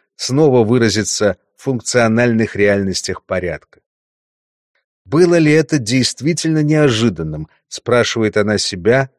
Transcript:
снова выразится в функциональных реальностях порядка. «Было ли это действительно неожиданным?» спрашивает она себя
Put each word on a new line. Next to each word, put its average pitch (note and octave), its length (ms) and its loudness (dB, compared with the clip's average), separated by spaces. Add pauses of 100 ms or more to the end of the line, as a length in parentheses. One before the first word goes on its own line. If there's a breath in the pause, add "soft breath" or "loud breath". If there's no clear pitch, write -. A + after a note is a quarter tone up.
(160)
снова C3 480 2
выразится G#2+ 760 0 (200)
в - 60 -20
функциональных A#2 920 0
реальностях G2+ 680 -2
порядка. F2 580 -8 (1200)
«Было E3+ 320 2
ли D#3 140 4
это D#3 260 2
действительно C#3+ 840 -2
неожиданным?» A2 840 0 (220)
спрашивает A2+ 640 -2
она G#2 220 0
себя A2+ 600 0